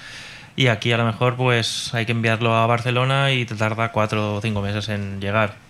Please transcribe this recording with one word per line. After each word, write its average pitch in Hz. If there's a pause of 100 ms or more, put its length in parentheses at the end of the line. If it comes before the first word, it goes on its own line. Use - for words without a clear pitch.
(580)
y 127
aquí 117
a 113
lo 117
mejor, 120
pues, 120
hay 113
que 117
enviarlo 113
a 113
Barcelona 127
y 127
te 117
tarda 110
cuatro 107
o 104
cinco 104
meses 104
en 101
llegar. 104 (140)